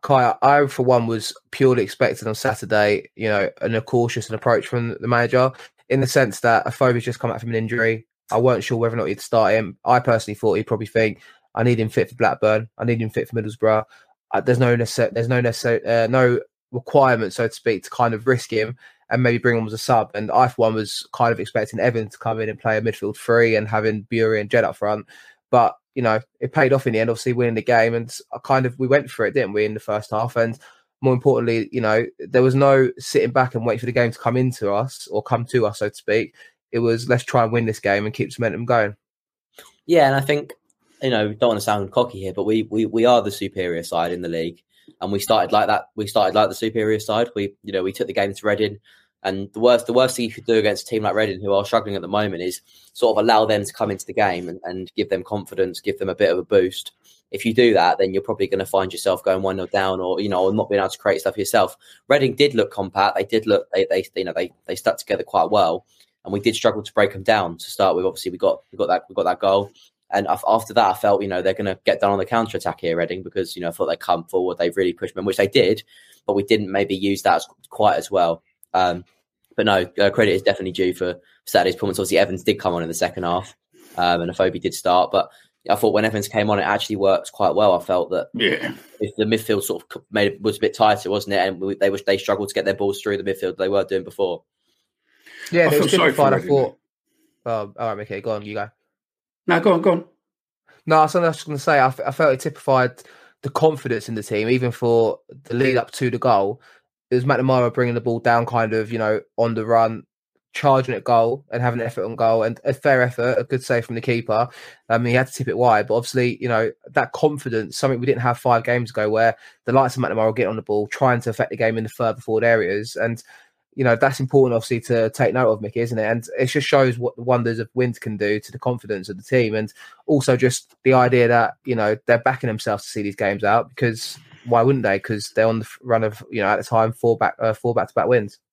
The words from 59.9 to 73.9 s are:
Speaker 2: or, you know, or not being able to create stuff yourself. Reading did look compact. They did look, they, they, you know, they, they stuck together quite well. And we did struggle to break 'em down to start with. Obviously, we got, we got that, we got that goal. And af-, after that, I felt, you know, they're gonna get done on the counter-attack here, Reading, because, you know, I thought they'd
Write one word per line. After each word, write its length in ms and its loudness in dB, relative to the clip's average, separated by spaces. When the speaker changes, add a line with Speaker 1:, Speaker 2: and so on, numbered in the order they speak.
Speaker 2:
or, 200 -2
you 100 -4
know, 140 0
or 100 2
not 160 0
being 100 2
able 100 0
to 80 -12
create 240 0
stuff 160 -4
yourself. 400 0
Reading 260 2
did 220 2
look 160 0
compact. 440 0
They 100 -2
did 200 -2
look, 280 2
they, 160 2
they, 160 0
you 80 -2
know, 100 -6
they, 180 -4
they 100 -6
stuck 220 -2
together 260 -4
quite 280 0
well. 340 2
And 80 -8
we 60 -2
did 160 0
struggle 260 0
to 120 -18
break 200 2
'em 100 -12
down 340 0
to 120 -16
start 260 2
with. 100 -2
Obviously, 260 -4
we 60 -12
got, 340 0
we 60 -20
got 100 -2
that, 200 0
we 80 -14
got 80 -2
that 160 -2
goal. 320 0
And 160 -2
af-, 200 -2
after 260 0
that, 160 4
I 80 0
felt, 240 2
you 60 -6
know, 140 -4
they're 120 0
gonna 320 -4
get 160 2
done 100 4
on 60 0
the 80 -2
counter-attack 560 -4
here, 160 -2
Reading, 240 -4
because, 340 -8
you 60 -12
know, 60 -4
I 40 -4
thought 160 -4
they'd 120 -4